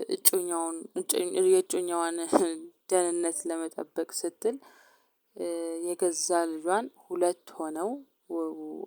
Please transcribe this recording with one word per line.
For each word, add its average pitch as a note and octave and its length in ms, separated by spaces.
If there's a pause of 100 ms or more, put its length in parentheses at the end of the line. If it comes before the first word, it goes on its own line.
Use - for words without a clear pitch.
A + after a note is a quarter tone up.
እጮኛውን፣ F3 680 (200)
እጮ-፣ F#3 200 (280)
የእጮኛዋን F3 720 (680)
ደህንነት F3 580
ለመጠበቅ E3 720
ስትል፣ A3 420 (800)
እ፣ F3 120 (340)
የገዛ F3 460 (180)
ልጇን E3 400 (160)
ሁለት F3 500
ሆነው D#3+ 380 (360)
ወ-፣ D#3+ 280 (320)